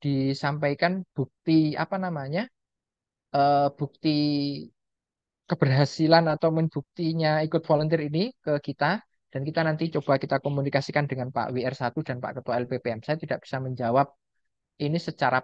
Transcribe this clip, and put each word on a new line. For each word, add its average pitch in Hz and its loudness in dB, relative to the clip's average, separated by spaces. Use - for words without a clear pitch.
disampaikan 143 0
bukti, 156 0
apa 185 -4
namanya, 170 -4
eh, 143 6
bukti 151 -2
keberhasilan 156 4
atau 156 2
men 160 2
buktinya 160 -2
ikut 160 0
volunteer 156 2
ini 185 -2
ke 147 0
kita, 147 -2
dan 135 -6
kita 160 -2
nanti 160 0
coba 139 2
kita - -2
komunikasikan 143 -2
dengan 131 -6
Pak 123 -4
W 123 -2
R 127 -2
satu 131 -4
dan 127 -6
Pak - -8
Ketua 120 -4
L 123 -4
P 123 -8
P - -6
M. 110 -6
Saya 151 0
tidak 151 -6
bisa 131 -6
menjawab 127 0
ini 151 0
secara 131 0